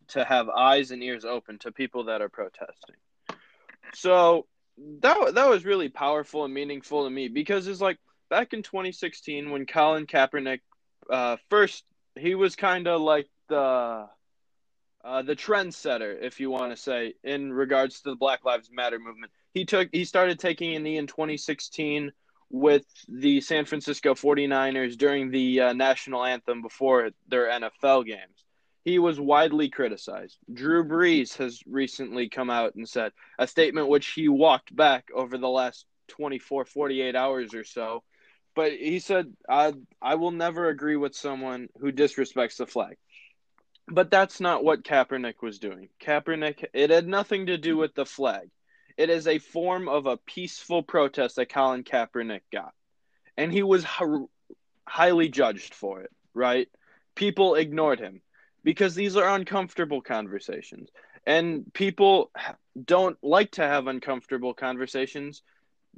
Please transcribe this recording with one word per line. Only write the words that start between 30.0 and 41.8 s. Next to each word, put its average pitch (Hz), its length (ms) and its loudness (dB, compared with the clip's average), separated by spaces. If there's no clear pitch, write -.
Drew 160 320 0
Brees 160 540 2
has 120 280 -8
recently 123 600 -6
come 123 220 -6
out 117 260 -2
and 113 120 -12
said 110 220 -4
a 165 120 0
statement 156 400 2
which 143 220 4
he 160 180 -2
walked 143 460 4
back 139 380 4
over 127 260 -4
the 127 100 -2
last 127 380 -2
twenty-four, 139 600 -6
forty-eight 131 500 -2
hours 127 360 -2
or 113 120 -12
so. 117 400 -8
But 156 180 0
he 156 280 -4
said, 180 320 -2
"I, 147 240 4
I 135 140 0
will 170 160 0
never 170 380 -2
agree 151 280 -2
with 143 200 -4
someone 131 520 -8